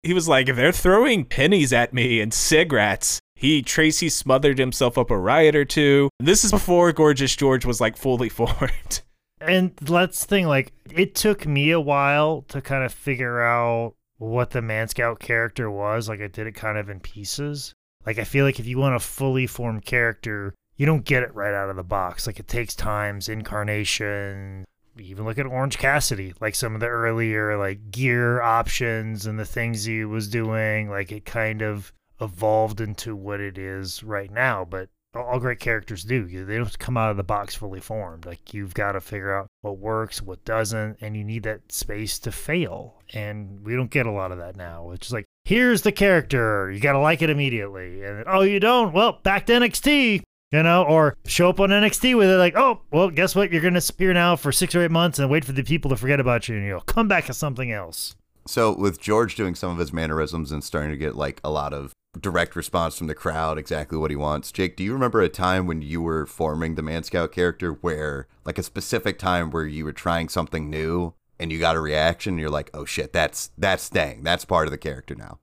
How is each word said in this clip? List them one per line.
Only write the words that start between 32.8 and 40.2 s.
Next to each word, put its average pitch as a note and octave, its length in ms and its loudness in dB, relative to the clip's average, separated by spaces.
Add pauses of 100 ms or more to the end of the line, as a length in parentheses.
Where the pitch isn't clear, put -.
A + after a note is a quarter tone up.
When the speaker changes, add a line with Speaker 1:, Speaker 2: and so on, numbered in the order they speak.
Speaker 2:
into G#2+ 360 -8
what G2+ 240 -8
it G2 160 -8
is F#2+ 480 -10
right G2+ 260 -8
now. A2 380 0
But F#2 220 -10 (240)
all, A#2+ 80 -8
all B2 180 -2
great B2 200 -2
characters G#2+ 440 -4
do. A2+ 220 -2
You, F#2 180 -12
they G2+ 140 -6
don't A#2+ 200 -4
come B2 200 -4
out A2 120 2
of G#2 60 -2
the G2 60 -4
box G2+ 320 -4
fully F#2+ 260 -10
formed. F2+ 460 -10
Like, E2+ 260 -16
you've G2 220 -10
gotta G2+ 260 -2
figure G2 340 -6
out G2 120 -4 (160)
what G2+ 160 -8
works, A2 420 -4